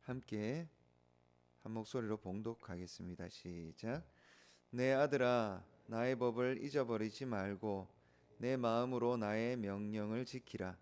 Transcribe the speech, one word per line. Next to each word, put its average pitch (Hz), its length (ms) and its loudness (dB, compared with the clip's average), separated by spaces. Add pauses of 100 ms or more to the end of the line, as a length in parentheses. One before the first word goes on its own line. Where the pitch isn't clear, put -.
함께 127 640 -4 (920)
한 110 100 -8
목소리로 110 460 -2
봉독하겠습니다. 90 1120 -8
시작. 90 760 -8 (640)
"내 127 240 2
아들아, 123 720 4 (220)
나의 120 300 2
법을 123 460 2
잊어버리지 120 640 0
말고 101 640 0 (480)
내 127 220 0
마음으로 120 580 2
나의 113 400 2
명령을 104 680 -2
지키라. 92 560 -6